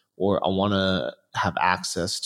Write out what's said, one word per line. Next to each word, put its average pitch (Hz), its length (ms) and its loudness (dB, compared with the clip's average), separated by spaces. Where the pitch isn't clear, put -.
or 95 280 0
I 78 40 2
wanna 95 680 0
have - 260 0
access 90 640 0